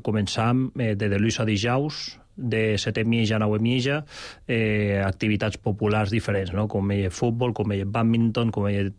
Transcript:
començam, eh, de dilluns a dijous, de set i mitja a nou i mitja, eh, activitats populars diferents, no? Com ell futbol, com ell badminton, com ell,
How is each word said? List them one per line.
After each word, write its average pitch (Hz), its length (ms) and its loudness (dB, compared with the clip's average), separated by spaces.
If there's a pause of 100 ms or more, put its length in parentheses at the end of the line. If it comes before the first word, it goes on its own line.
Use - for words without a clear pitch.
començam, 113 760 0
eh, 110 180 0
de 104 140 0
dilluns 104 300 2
a 113 60 0
dijous, 120 720 -2 (180)
de 110 400 0
set 110 220 -2
i 110 40 0
mitja 110 340 2
a - 20 2
nou 107 160 2
i 107 40 0
mitja, 131 440 0 (420)
eh, 104 580 2
activitats 104 540 0
populars 107 560 0
diferents, 98 400 -2
no? 104 140 0
Com 101 240 -2
ell 98 180 0
futbol, 120 420 0
com 104 220 -2
ell 98 160 -2
badminton, 117 640 2
com 101 180 0
ell, 101 300 0